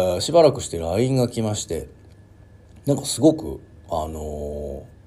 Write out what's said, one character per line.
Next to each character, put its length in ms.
ー、 40
し 100
ば 100
ら 120
く 80
し 80
て 100
ラ 200
イ 100
ン 80
が 100
来 140
ま 120
し 120
て、 240
な 100
ん 20
か 80
す 160
ご 140
く、 240
あ 180
の 120
ー、 600